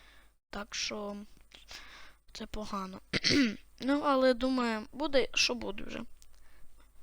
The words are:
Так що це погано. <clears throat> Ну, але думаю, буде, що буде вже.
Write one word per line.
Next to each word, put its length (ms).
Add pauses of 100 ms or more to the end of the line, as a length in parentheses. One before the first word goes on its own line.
(500)
Так 240
що 420 (1160)
це 140
погано. 540 (120)
<clears throat> 440 (240)
Ну, 200
але 340
думаю, 580
буде, 420
що 200
буде 300
вже. 200 (1000)